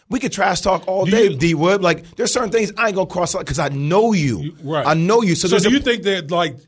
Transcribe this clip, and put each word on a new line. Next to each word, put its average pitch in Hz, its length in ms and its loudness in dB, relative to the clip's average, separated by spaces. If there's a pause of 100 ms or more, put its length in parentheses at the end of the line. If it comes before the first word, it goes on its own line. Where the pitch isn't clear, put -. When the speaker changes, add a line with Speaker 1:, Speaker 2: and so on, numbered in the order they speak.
Speaker 1:
we 247 120 -4
could - 120 -4
trash 190 280 0
talk 190 260 -2
all 190 180 0
Speaker 2:
Do 180 60 0
Speaker 1:
day, 214 140 4
Speaker 2:
you 190 120 2
Speaker 1:
D 165 180 2
Wood. 180 280 2
Like, 170 340 -2
there's 226 160 0
certain 247 180 -2
things 214 280 0
I 226 100 2
ain't 208 60 -4
gonna 185 160 -2
cross, 175 240 -2
like, 175 120 -6
'cause 131 120 -6
I 147 120 0
know 165 420 0
you. 135 280 0
Speaker 2:
You, 143 220 -10
right. 147 240 -4
Speaker 1:
I 156 80 4
know 185 280 2
you. 185 120 2
So 185 140 -2
Speaker 2:
So 170 40 0
Speaker 1:
there's 196 120 4
Speaker 2:
do 208 60 2
Speaker 1:
a - 20 2
Speaker 2:
you 277 80 4
think 233 240 -2
that, 185 260 -2
like, 165 260 -2 (120)